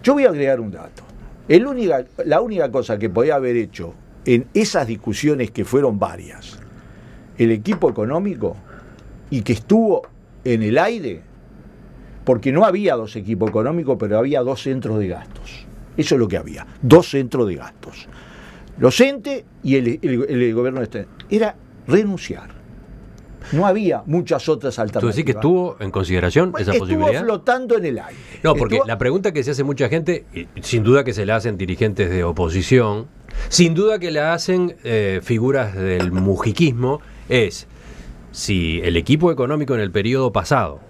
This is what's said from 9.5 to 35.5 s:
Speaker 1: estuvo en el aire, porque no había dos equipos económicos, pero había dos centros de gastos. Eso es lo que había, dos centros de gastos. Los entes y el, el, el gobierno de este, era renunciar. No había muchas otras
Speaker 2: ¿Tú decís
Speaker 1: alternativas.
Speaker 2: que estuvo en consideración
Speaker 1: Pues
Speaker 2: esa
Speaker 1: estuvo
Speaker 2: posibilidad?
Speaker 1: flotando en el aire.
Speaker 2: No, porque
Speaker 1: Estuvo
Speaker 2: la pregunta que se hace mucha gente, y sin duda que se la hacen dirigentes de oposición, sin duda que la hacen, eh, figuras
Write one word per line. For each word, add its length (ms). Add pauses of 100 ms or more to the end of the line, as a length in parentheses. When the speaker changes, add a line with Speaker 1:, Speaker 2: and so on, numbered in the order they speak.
Speaker 1:
estuvo 480 (420)
en 180
el 160
aire, 440 (1000)
porque 280
no 120
había 300
dos 220
equipos 340
económicos, 480
pero 200
había 220
dos 220
centros 360
de 100
gastos. 580 (300)
Eso 180
es 40
lo 100
que 80
había, 300 (160)
dos 280
centros 380
de 80
gastos. 500 (720)
Los 220
entes 440 (180)
y 140
el, 260
el, 220 (180)
el 120
gobierno 260
de 40
este, 220 (220)
era 280 (300)
renunciar. 720 (920)
No 140
había 400
muchas 420
otras 280
Speaker 2:
¿Tú 60
decís 140
Speaker 1:
alternativas. 280
Speaker 2:
que 80
estuvo 480
en 100
consideración 640
Speaker 1:
Pues 100
Speaker 2:
esa 100
Speaker 1:
estuvo 160
Speaker 2:
posibilidad? 360
Speaker 1:
flotando 540
en 80
el 120
aire. 220 (220)
Speaker 2:
No, 120
porque 220
Speaker 1:
Estuvo 120
Speaker 2:
la 100
pregunta 340
que 100
se 100
hace 120
mucha 240
gente, 360 (100)
y 120 (160)
sin 220
duda 200
que 100
se 120
la 100
hacen 200
dirigentes 540
de 120
oposición, 840 (420)
sin 260
duda 240
que 120
la 240
hacen, 500
eh, 380
figuras 520